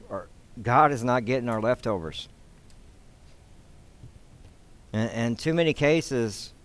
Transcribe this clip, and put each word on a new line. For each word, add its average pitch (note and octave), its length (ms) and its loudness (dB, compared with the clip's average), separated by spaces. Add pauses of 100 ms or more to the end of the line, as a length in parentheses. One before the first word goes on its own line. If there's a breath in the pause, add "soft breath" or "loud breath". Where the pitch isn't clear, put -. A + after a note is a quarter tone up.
(100)
our G2 180 -8 (340)
God C#3+ 300 6
is A#2 100 -4
not B2 220 0
getting B2 240 -2
our A2 120 -2
leftovers. G#2 680 -2 (2750)
And, A2 180 0
and A#2 280 -2
too D#3+ 140 -2
many E3 200 2
cases C3+ 800 0 (120)